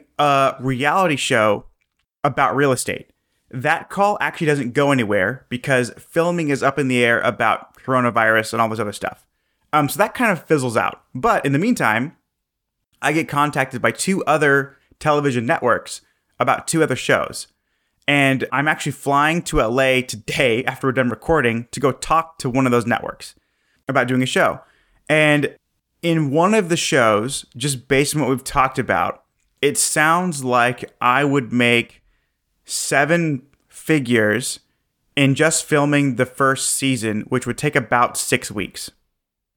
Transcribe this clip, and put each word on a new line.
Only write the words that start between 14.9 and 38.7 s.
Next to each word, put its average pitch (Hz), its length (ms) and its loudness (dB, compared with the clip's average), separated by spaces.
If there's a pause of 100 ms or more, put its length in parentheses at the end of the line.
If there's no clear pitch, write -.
television 143 460 0
networks 120 560 -2 (380)
about 127 280 0
two 165 140 0
other 131 140 0
shows. - 520 -2 (600)
And 139 440 2
I'm 139 160 -2
actually 151 240 -2
flying 147 520 0
to 151 180 0
L 120 180 0
A 131 220 4
today 123 640 -2
after 127 220 -4
we're 127 60 0
done 123 160 0
recording 120 640 -2
to - 80 -10
go 131 120 2
talk 160 480 -2
to 139 100 -6
one 131 160 2
of 123 60 2
those 120 140 2
networks - 500 -6 (520)
about 131 200 0
doing 127 140 0
a 131 60 0
show. 131 320 0 (480)
And 147 480 2 (460)
in 160 280 0
one 165 240 2
of 208 160 2
the 170 80 0
shows, 117 680 0 (100)
just 131 320 -6
based 143 280 0
on 151 60 0
what 123 80 0
we've 127 140 -2
talked 135 340 -2
about, 95 460 -2 (380)
it 143 160 0
sounds 160 640 0
like 123 480 0 (100)
I 123 220 2
would 139 280 0
make 120 520 0 (600)
seven 151 800 0 (240)
figures 120 920 0 (560)
in 139 180 2
just 151 320 0
filming 143 500 2
the 123 100 0
first 135 460 -2
season, 110 500 -2
which 127 260 -4
would 120 100 -4
take 147 180 -2
about 123 420 0
six - 340 -2
weeks, - 400 -10 (640)